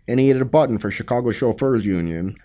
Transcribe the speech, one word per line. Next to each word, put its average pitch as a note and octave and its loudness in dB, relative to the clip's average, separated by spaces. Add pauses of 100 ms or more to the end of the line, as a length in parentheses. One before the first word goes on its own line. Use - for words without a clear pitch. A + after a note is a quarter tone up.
and B2 0
he C3+ 4
had C3 2
a C3 0
button B2+ 2
for G#2 -4
Chicago A#2+ -2
Chauffeurs A#2 0
Union, F2 -2